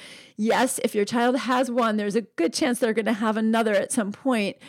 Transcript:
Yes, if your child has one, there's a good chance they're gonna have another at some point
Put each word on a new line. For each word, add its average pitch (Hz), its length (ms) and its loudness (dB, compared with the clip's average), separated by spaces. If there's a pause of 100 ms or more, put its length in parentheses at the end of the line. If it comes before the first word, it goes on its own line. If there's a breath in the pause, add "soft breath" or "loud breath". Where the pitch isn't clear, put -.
(360 loud breath)
Yes, 220 460 0
if 226 100 -2
your 208 120 0
child 240 320 0
has 247 340 -2
one, 226 260 0
there's 208 200 -2
a 233 60 0
good 330 300 -2
chance 247 280 0
they're 226 120 4
gonna 220 200 0
have 220 240 0
another 220 360 2
at 190 200 0
some 202 180 0
point 214 460 -2 (120 loud breath)